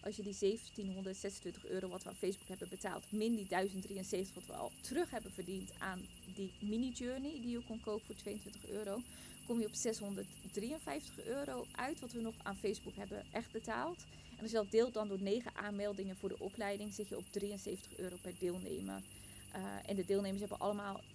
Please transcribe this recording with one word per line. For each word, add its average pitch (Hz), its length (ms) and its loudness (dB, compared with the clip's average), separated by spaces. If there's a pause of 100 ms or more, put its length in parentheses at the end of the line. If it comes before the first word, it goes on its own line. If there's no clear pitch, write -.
als 208 120 -2
je 208 80 -4
die 202 100 -2
zeventienhonderdzesentwintig 190 1300 0
euro 190 220 0
wat 185 160 -4
we 185 60 -4
aan 185 60 -6
Facebook 190 320 0
hebben 190 220 -2
betaald, 185 420 -2
min 220 240 8
die 202 120 2
duizend 190 340 4
drieënzeventig 190 520 0
wat 175 120 -8
we - 80 -6
al - 180 0 (100)
terug 320 280 2
hebben 214 220 -2
verdiend 185 480 -2
aan 185 280 -2 (280)
die 190 240 -2
mini-journey 247 720 0 (100)
die 240 80 -2
je 240 140 0
kon 226 180 -4
kopen 208 240 0
voor - 100 -6
tweeëntwintig 202 500 -4
euro, 208 360 0 (460)
kom 233 120 6
je 220 60 6
op 220 100 0
zeshonderddrieënvijftig 226 1500 0
euro 269 460 0
uit 277 280 0
wat 240 120 -6
we 233 100 -2
nog 226 220 0
aan 196 140 0
Facebook - 380 0
hebben 196 360 -4
echt - 200 -2
betaald. 240 540 -2 (300)
En - 40 -14
als 220 120 -4
je 226 60 4
dat 202 140 4
deelt 226 220 8
dan 214 140 2
door 196 140 0
negen 202 340 2
aanmeldingen 202 600 0
voor 196 120 0
de 190 100 -2
opleiding, 202 540 -2
zit 202 160 -2
je - 80 -2
op - 140 -6
drieënzeventig 202 680 -2
euro 180 240 -2
per 180 180 -4
deelnemer. 185 640 0 (500)
Eh, 196 380 -2
en 196 60 4
de 190 100 4
deelnemers 196 340 6
hebben 202 200 -2
allemaal 202 420 2 (140)